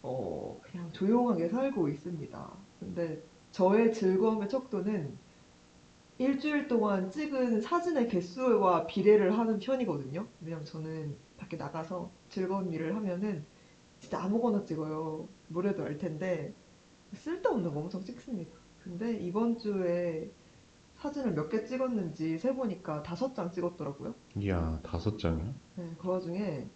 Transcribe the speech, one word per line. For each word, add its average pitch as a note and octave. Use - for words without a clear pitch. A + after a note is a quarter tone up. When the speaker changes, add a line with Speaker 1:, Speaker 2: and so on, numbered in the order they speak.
Speaker 1:
어, G#2+
그냥 F3
조용하게 G3+
살고 A#3
있습니다. D3
근데 E3+
저의 G#3+
즐거움의 G3
척도는 G3
일주일 C#4
동안 G3+
찍은 B3+
사진의 E4
개수와 F#3+
비례를 G#3
하는 A3
편이거든요. F#3
왜냐면 D#3+
저는 D#3
밖에 -
나가서 D#3+
즐거운 F#3
일을 D#3+
하면은 F#3
진짜 -
아무거나 G3+
찍어요. D#3
모레도 F#3
알 D3
텐데 E3+
쓸데없는 D4
거 C#3+
엄청 F#3
찍습니다. G3+
근데 G#3
이번 A3
주에 F3
사진을 C4+
몇 D3+
개 G#3+
찍었는지 F#3+
세보니까 G3+
다섯 F3
장 F3
찍었더라고요. F3
Speaker 2:
이야, F2
다섯 -
장이요? E2
Speaker 1:
네, F3
그 F#3
와중에 F3